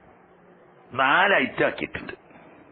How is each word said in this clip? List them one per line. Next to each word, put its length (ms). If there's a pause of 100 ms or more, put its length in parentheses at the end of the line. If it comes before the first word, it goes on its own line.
(960)
നാല് 400
ഐറ്റം 320
ആക്കിയിട്ടുണ്ട്. 460 (600)